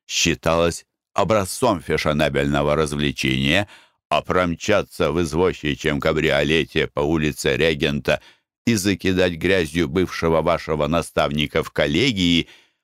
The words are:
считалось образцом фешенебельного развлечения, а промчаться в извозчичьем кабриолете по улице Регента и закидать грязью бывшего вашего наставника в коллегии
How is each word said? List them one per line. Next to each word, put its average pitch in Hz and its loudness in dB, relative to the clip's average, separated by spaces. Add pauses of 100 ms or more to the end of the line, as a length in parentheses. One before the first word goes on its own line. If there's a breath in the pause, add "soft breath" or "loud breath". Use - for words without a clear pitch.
считалось 82 0 (280)
образцом 101 0
фешенебельного 73 0
развлечения, 73 0 (400 loud breath)
а 76 0
промчаться 87 -2
в 82 0
извозчичьем 76 -2
кабриолете 76 0
по - -6
улице 76 0
Регента 73 0 (440 soft breath)
и 117 2
закидать 92 0
грязью 85 0
бывшего 80 0
вашего 78 -2
наставника 76 -2
в - -12
коллегии 85 0 (340 soft breath)